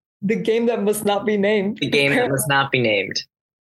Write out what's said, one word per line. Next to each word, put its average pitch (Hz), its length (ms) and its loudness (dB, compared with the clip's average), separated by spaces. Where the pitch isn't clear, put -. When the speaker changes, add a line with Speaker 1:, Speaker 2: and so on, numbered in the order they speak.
Speaker 1:
The 202 140 0
game 226 300 0
that 226 180 0
must 208 200 -2
not 202 220 0
be 214 100 2
named. 202 440 0
Speaker 2:
The 139 100 -4
game 139 240 2
that 143 160 0
Speaker 1:
<laughs> - 0 -
Speaker 2:
must 135 180 -2
not 139 220 2
be 131 100 0
named. 101 400 0